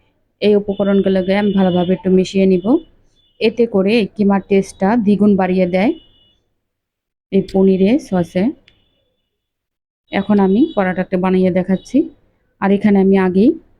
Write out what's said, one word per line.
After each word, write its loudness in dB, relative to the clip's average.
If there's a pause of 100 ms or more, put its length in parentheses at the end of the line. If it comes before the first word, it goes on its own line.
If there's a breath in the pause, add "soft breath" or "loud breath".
(420)
এই 2
উপকরণগুলোকে -2
আমি -2
ভালোভাবে 0
একটু -4
মিশিয়ে 0
নিব। 0 (720)
এতে -2
করে 0
এই 0
কিমার -2
টেস্টটা -2
দ্বিগুণ 2
বাড়িয়ে 0
দেয় 0 (1400)
এই 0
পনিরে 2 (100)
সসে। -4 (1700)
এখন 0
আমি 2 (100)
পরোটাটা -4
বানিয়ে 0
দেখাচ্ছি। -2 (640)
আর 0
এখানে 2
আমি 2
আগেই 2 (300)